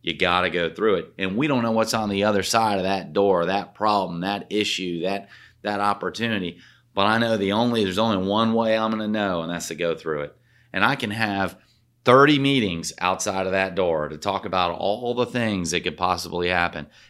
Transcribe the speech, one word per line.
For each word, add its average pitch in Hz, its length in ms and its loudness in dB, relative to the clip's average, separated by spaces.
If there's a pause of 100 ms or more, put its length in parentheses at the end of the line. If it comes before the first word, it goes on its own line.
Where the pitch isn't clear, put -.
You 85 120 -4
gotta 90 360 2
go 85 180 0
through 98 280 0
it. - 200 -6
And 95 220 -4
we 147 80 0
don't 131 160 2
know 117 100 0
what's 113 220 2
on 110 160 -2
the 98 140 2
other 104 180 2
side 110 340 2
of 92 80 0
that 92 300 -4
door, 95 320 4
that 95 280 -4
problem, 98 460 0
that 101 300 -4
issue, 92 540 -2
that, 98 260 -6 (320)
that 101 180 -4
opportunity. 101 760 -2 (360)
But 98 120 2
I 110 100 4
know 113 220 2
the 98 140 0
only, 117 320 2
there's 92 120 0
only 104 300 2
one 110 260 2
way 113 240 2
I'm 110 140 0
gonna 107 180 -4
know, 101 320 0
and 82 100 -6
that's 85 180 -6
to 85 60 -8
go 82 200 -2
through 76 300 -4
it. - 120 -12 (380)
And 92 100 2
I 131 100 2
can 120 160 -4
have 101 460 -2 (480)
thirty 139 340 8
meetings 110 600 0
outside 95 460 -2
of 92 60 -2
that 95 220 0
door 82 340 0
to 76 100 -12
talk 98 260 -4
about 90 280 0
all 117 420 -2
the 120 100 -2
things 107 460 -2
that 85 140 -2
could 82 120 -4
possibly 87 520 -2
happen. 87 400 -2 (220)